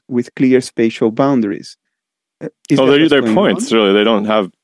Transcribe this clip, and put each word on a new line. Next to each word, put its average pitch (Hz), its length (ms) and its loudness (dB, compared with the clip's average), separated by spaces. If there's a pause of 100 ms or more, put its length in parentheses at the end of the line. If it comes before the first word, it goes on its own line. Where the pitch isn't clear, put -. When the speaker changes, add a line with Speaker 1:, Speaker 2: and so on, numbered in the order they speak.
Speaker 1:
with 120 280 -6
clear 127 260 2
spatial 113 500 -4
boundaries. 120 640 -4 (640)
Uh, - 40 -12 (220)
is 139 100 2
Speaker 2:
Oh, 135 80 2
Speaker 1:
that 135 60 4
Speaker 2:
they're, 143 80 4
Speaker 1:
what's 160 100 2
Speaker 2:
they're 135 100 4
Speaker 1:
going 110 140 0
Speaker 2:
points, 147 360 -2
Speaker 1:
on? 113 60 2
Speaker 2:
really. 98 160 2
They 104 100 2
don't 107 220 0
have 107 240 -2 (140)